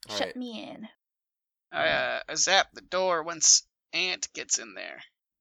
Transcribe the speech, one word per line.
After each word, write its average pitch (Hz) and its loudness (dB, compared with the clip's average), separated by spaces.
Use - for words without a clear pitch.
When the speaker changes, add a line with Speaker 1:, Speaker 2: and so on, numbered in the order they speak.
Speaker 1:
All 208 -6
Speaker 2:
shut - -2
Speaker 1:
right. - -10
Speaker 2:
me 226 -10
in. - -16
Speaker 3:
I, 151 2
uh, 127 2
I 156 -6
zap 175 4
the - -14
door 180 0
once 165 4
Aunt 180 -2
gets 135 -4
in 110 -12
there. 92 -12